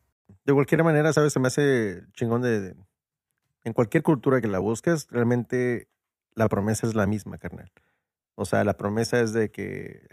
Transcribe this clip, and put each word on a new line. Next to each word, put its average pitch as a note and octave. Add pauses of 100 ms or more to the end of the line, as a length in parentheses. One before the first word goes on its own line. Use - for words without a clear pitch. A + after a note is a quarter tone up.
(460)
De C#3+
cualquier C#3
manera, D#3
¿sabes? D3+
Se C3+
me B2+
hace A#2+ (120)
chingón A#2
de, A#2
de, F#2 (920)
en A#2
cualquier C3
cultura C3
que A2+
la F#2+
busques, A2+
realmente A#2+ (460)
la A2
promesa G#2+
es A2+
la G#2+
misma, G2+
carnal. - (640)
O G2+
sea, G#2
la G2+
promesa A2+
es A2+
de A2
que G2